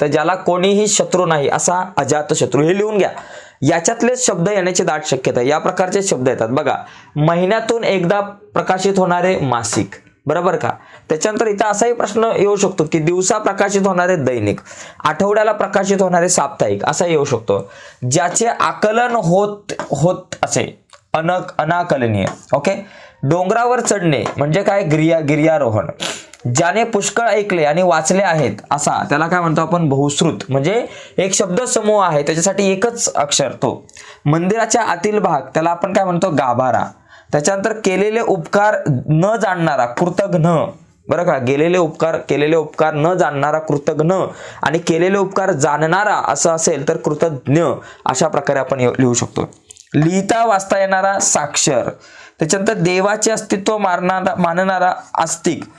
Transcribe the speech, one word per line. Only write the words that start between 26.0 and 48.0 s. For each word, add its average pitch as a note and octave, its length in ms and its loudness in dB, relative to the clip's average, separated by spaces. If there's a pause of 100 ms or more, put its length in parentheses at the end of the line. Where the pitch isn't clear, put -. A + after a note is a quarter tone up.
ज्याने F3 280 2
पुष्कळ A3 440 -2
ऐकले G3+ 360 0
आणि D3+ 180 2
वाचले F3+ 420 2
आहेत D#3 280 0 (200)
असा, C#3 380 0
त्याला D3+ 180 0
काय F3+ 120 0
म्हणतो E3 220 0
आपण? D#3+ 280 0
बहुश्रुत. C#3+ 440 2 (160)
म्हणजे C#3+ 360 0 (320)
एक F#3+ 160 0
शब्द G3 280 0
समूह G#3+ 440 2
आहे, D3+ 180 2
त्याच्यासाठी F#3 480 0
एकच G3 420 -2
अक्षर C#3+ 380 0
तो. - 360 -4 (380)
मंदिराच्या G3+ 560 2
आतील G#3 380 0
भाग, E3+ 220 2
त्याला D#3+ 280 -2
आपण E3+ 240 -2
काय F#3+ 120 0
म्हणतो? F3+ 240 0
गाभारा. B2+ 560 0 (460)
त्याच्यानंतर G3 420 0
केलेले G#3+ 460 0
उपकार G3+ 560 0 (340)
न F3 260 2
जाणणारा, E3 500 0
कृतघ्न, E3+ 800 0 (440)
बरं D#3 140 0
का? D#3+ 140 2
गेलेले C#3+ 400 2
उपकार, D#3+ 380 0
केलेले D3+ 400 0
उपकार D#3 380 0
न D#3 200 2
जाणणारा D3+ 460 0
कृतघ्न D#3 640 0 (380)
आणि D3+ 160 2
केलेले E3+ 380 2
उपकार F#3+ 340 0
जाणणारा D#3+ 640 2 (120)
असं D3 220 0
असेल D#3+ 380 0
तर D#3+ 100 0
कृतज्ञ, D3+ 680 0 (420)